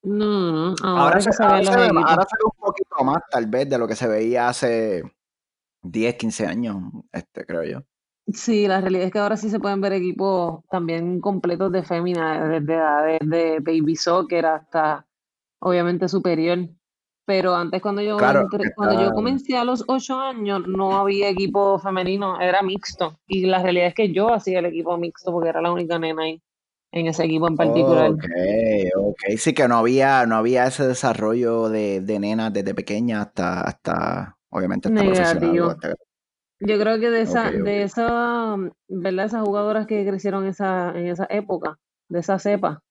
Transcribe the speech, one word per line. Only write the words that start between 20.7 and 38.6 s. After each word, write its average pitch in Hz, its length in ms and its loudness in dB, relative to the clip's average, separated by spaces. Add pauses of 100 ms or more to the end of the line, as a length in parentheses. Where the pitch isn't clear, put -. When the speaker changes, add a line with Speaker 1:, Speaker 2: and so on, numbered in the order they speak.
Speaker 1:
había 196 320 2
equipo 196 480 2
femenino, 190 640 -2
era 180 220 2
mixto. 185 640 -6
Y 185 180 -2
la 185 160 4
realidad 180 260 2
es 175 80 -2
que 208 160 0
yo 208 220 2
hacía 185 260 0
el 170 60 -2
equipo 170 320 -4
mixto 170 340 -6
porque 170 180 0
era 165 120 -2
la 170 100 0
única 170 280 -2
nena 160 240 -2
ahí 160 180 -6 (500)
en 170 140 -2
ese 165 200 0
equipo 160 220 2
en 160 80 0
particular. 160 560 4
Speaker 2:
Ok, 156 120 -2 (720)
ok. 101 240 0 (180)
Sí 156 160 0
que 135 140 2
no 120 100 4
había, 131 480 4
no 113 120 2
había 123 280 4
ese 135 220 0
desarrollo 117 840 0
de, 104 320 -2
de 101 180 -2
nenas 110 320 -2
desde 98 220 -2
pequeña 107 480 -4
hasta, 90 400 -4
hasta, 87 760 -4 (120)
obviamente, 92 400 -4
hasta 214 140 2
profesional, 180 360 2
Speaker 1:
Negativo. 170 300 2
Speaker 2:
hasta 165 240 -6 (680)
Speaker 1:
Yo 208 180 0
creo 220 200 0
que 233 120 0
de 226 100 2
esa, 226 280 0
Speaker 2:
Ok, 220 80 -4
ok. 202 40 -2
Speaker 1:
de 202 220 0
esa, 233 720 -2 (320)